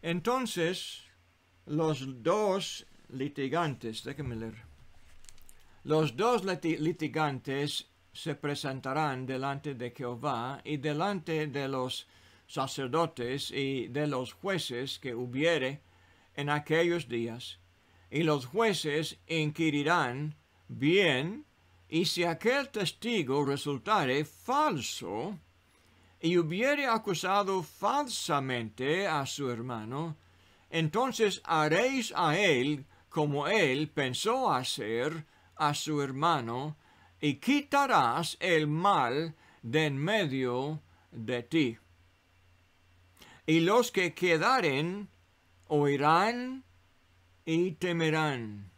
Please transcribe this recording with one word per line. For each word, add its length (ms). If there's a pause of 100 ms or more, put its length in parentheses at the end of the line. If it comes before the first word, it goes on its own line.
entonces 1000 (640)
los 560
dos 640 (240)
litigantes", 920
déjeme 320
leer, 300 (1200)
"los 320
dos 280
liti-, 340
litigantes 1080 (260)
se 220
presentarán 880
delante 520
de 160
Jehová 720
y 140
delante 680
de 220
los 400 (400)
sacerdotes 1040
y 340
de 220
los 240
jueces 680
que 160
hubiere 680 (520)
en 160
aquellos 580
días, 520 (500)
y 140
los 220
jueces 840
inquirirán 1040 (320)
bien, 800 (420)
y 160
si 200
aquel 460
testigo 760
resultare 800
falso, 1120 (800)
y 160
hubiere 500
acusado 760
falsamente 1500
a 180
su 240
hermano, 680 (520)
entonces 760
haréis 720
a 220
él 500 (220)
como 400
él 400
pensó 640
hacer 760 (300)
a 180
su 260
hermano, 760 (440)
y 140
quitarás 1080
el 260
mal 680 (280)
de 240
en 120
medio 840 (300)
de 320
ti. 360 (1700)
Y 160
los 300
que 240
quedaren 920 (580)
oirán 1000 (800)
y 280
temerán." 1040